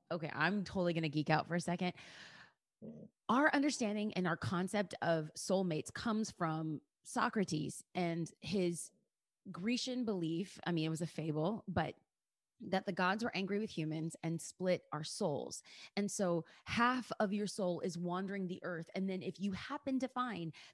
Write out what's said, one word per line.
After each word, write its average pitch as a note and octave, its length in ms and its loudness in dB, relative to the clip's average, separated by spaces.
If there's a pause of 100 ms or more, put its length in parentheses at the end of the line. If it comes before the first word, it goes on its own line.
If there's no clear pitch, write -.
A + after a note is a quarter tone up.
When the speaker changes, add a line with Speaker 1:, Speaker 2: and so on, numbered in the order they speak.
(120)
Speaker 1:
okay, D#3+ 220 -4
I'm F3+ 300 2
totally F3 300 2
gonna D#3+ 160 2
geek D3 200 2
out D#3 180 6
for E3 80 0
a F3 60 2
second. F3 320 0 (920)
Speaker 2:
Mm. A3+ 240 -14 (220)
Speaker 1:
Our C#4 240 6
understanding A3 640 2
and F3+ 120 2
our E3 100 2
concept F#3+ 640 0
of D#3+ 340 2
soulmates F#3 580 0
comes A3 380 0
from D#3+ 500 0 (220)
Socrates G#3 800 0 (120)
and E3+ 360 0 (100)
his F3 500 0 (600)
Grecian A#3+ 540 -2
belief. F3+ 600 -2
I F3 60 0
mean, D#3+ 140 2
it D#3+ 40 2
was D#3+ 120 -2
a E3+ 60 -2
fable, D#3+ 600 0
but E3 280 0 (720)
that F#3+ 160 0
the G3 80 -2
gods G3 320 2
were - 100 -2
angry G3 240 0
with G#3+ 180 -2
humans D#3+ 460 -2
and E3 180 0
split - 420 0 (100)
our D3+ 100 -4
souls. - 580 -2 (360)
And G3+ 120 0
so F3 360 2 (180)
half A#3+ 560 2
of G3+ 140 2
your G#3 140 0
soul F3+ 340 0
is E3+ 160 -2
wandering F#3 500 -2
the F3+ 160 -6
earth. E3 320 -6
And F#3+ 140 0
then F#3 120 -2
if - 160 -4
you G3 140 -2
happen C4+ 480 -2
to B3+ 80 0
find G3+ 460 -2 (200)